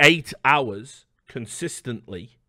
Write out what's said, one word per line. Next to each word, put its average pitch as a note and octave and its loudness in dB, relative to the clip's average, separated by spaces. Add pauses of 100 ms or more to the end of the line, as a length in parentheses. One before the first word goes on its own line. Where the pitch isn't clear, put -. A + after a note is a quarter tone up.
eight D#3 4 (120)
hours C3 -2 (220)
consistently, - -12 (120)